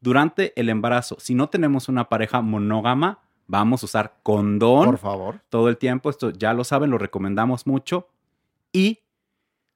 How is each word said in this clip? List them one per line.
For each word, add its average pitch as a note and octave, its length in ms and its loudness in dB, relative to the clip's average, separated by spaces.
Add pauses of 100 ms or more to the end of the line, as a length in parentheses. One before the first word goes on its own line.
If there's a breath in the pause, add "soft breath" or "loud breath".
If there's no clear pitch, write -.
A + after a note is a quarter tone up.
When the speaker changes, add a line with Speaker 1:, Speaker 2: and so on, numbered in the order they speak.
Speaker 1:
Durante C#3+ 580 2
el A#2 100 0
embarazo, A#2+ 500 -2
si B2+ 160 -4
no C#3+ 140 0
tenemos D3 380 0
una B2+ 220 -2
pareja A2+ 320 0
monógama, A2 760 0 (280)
vamos G#2+ 360 2
a - 20 -8
usar G#2+ 380 -4
condón G#2+ 600 4
Speaker 2:
Por B3 120 2
favor. G2+ 420 -8 (100)
Speaker 1:
todo A#2 200 2
el A#2 80 -2
tiempo. C3 320 -2
Esto B2+ 220 -4
ya G#2+ 220 -2
lo A#2+ 100 -2
saben, C#3+ 260 0
lo A#2+ 80 2
recomendamos G2+ 680 -4
mucho. C#3 400 -4 (680)
Y G3+ 260 2 (760)